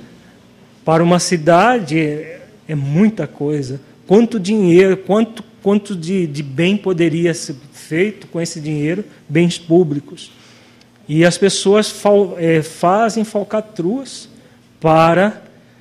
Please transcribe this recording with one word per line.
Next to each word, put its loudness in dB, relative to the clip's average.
Para 2
uma 2
cidade 2
é, -6
é -6
muita 0
coisa. -6
Quanto 2
dinheiro, 2
quanto, -2
quanto -2
de, -4
de -8
bem -2
poderia 0
ser -12
feito -6
com -8
esse -8
dinheiro, -4
bens 0
públicos. -2
E 2
as 2
pessoas 2
fal-, 0
é, 2
fazem 0
falcatruas -6
para, 4